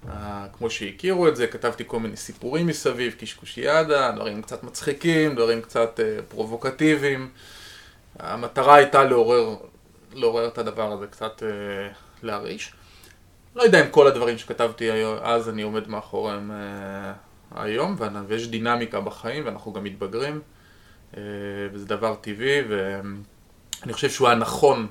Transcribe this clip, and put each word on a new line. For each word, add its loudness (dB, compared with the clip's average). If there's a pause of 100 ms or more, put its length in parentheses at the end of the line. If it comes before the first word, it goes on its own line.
ה-, -10 (120)
כמו -2
שהכירו 2
את 4
זה, 0
כתבתי -4
כל -4
מיני -6
סיפורים -4
מסביב, -2
קשקושיאדה, 0
דברים -6
קצת -12
מצחיקים, 0
דברים 2
קצת, 0
אה, -2 (100)
פרובוקטיביים. 0 (880)
המטרה 4
הייתה 8
לעורר, 4 (580)
לעורר 0
את -10
הדבר -4
הזה, -10
קצת, -10
אה, -6 (720)
להרעיש. -10 (840)
לא 0
יודע 10
אם -6
כל 10
הדברים 2
שכתבתי -2
היו-, 0
אז 0
אני -6
עומד -4
מאחוריהם, -6
אה, -10 (500)
היום, -2
ואנ-, -6
ויש -4
דינמיקה -2
בחיים, -8
ואנחנו -10
גם -8
מתבגרים, -6 (760)
אה, -14 (520)
וזה -12
דבר -2
טבעי, -2
ואני -8
חושב -2
שהוא 4
היה 6
נכון 2